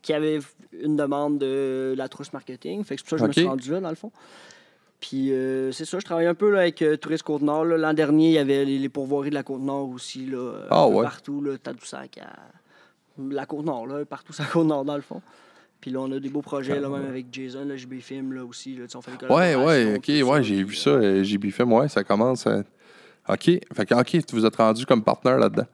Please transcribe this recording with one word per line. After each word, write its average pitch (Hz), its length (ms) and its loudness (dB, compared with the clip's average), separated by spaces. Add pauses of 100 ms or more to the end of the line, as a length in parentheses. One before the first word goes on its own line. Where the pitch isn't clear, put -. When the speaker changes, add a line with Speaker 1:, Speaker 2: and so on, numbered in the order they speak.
Speaker 1:
qui 165 120 -4
avait 156 260 0 (420)
une 151 140 0
demande 147 440 0
de 131 580 -2
la 131 120 -6
trousse - 240 -16
marketing. 151 500 -10
Fait - 120 -8
que - 60 -14
c'est - 80 -20
pour 160 100 -2
ça 113 80 2
que - 60 0
je 160 80 4
me 180 40 4
Speaker 2:
Ok. - 20 -2
Speaker 1:
suis - 0 -
rendu 135 240 -4
là, 185 100 -4
dans 175 80 -6
le 160 60 -6
fond. - 160 -16 (880)
Puis, 135 340 -4
euh, 131 400 -2
c'est 160 120 -10
ça, 180 140 -6
je 202 60 -10
travaille 165 220 0
un 175 60 2
peu, 208 160 2
là, 196 120 4
avec, 170 200 2
euh, 156 140 4
Tourisme 156 300 -4
Côte-Nord, 151 400 0
là. 165 120 2
L'an 156 160 2
dernier, 156 360 4
il 165 40 6
y 156 40 6
avait 139 260 2
les, 139 160 0
les 135 100 -2
pourvoiries 139 420 -4
de 147 40 -4
la 135 80 -4
Côte-Nord 135 460 -6
aussi, 127 360 -12
là, 131 120 -6
euh, 104 340 -10
Speaker 2:
Ah 160 120 6
Speaker 1:
un 135 40 8
peu 104 80 4
Speaker 2:
ouais. 107 80 4
Speaker 1:
partout, - 380 -6
là, 139 200 -6
Tadoussac 131 580 -16
à... - 100 -20 (1000)
la 139 160 -6
Côte-Nord, 147 420 -8
là, 147 180 -8
partout - 260 -16
sur 151 140 -8
la - 40 -8
Côte-Nord, 156 360 2
dans 147 100 -4
le 143 60 -6
fond. - 200 -16 (600)
Puis 127 100 -10
là, 131 80 -6
on 135 140 -6
a 135 60 -4
des 139 100 -8
beaux 143 120 -6
projets, 139 380 -4
là, 139 80 -4
Speaker 2:
Ah - 20 -6
ouais. 139 100 -6
Speaker 1:
même 139 100 -8
avec 127 240 -10
Jason, 131 320 -12
là, 139 100 -8
J 127 100 -16
B 127 140 -14
Film, 131 320 -10
là, 127 140 -10
aussi, 127 300 -14
là, 123 100 -12
tu 120 60 -18
sais, - 60 -16
on 123 40 -16
fait 123 180 -16
des 127 60 -12
Speaker 2:
Ouais, 127 80 0
ouais, 170 200 4
Speaker 1:
collaborations, 127 420 4
Speaker 2:
ok, 95 100 -2
Speaker 1:
tout 143 140 0
ça, 135 60 4
Speaker 2:
ouais, 139 180 4
j'ai 107 120 0
Speaker 1:
puis, 98 80 2
Speaker 2:
vu 101 120 -6
ça, - 160 0
Speaker 1:
euh, 135 100 6 (180)
Speaker 2:
euh, 95 40 4
J 101 140 0
B 98 140 -2
Film, 123 220 2
ouais, 139 160 6
ça 101 160 -2
commence 117 420 2
à, 107 120 2 (680)
ok, 98 160 -2 (300)
fait 107 120 -2
que, - 80 2
ok, 127 380 2
vous 110 140 2
êtes 110 100 4
rendu 113 300 4
comme 113 180 4
partenaire 127 340 2
là-dedans. 104 360 2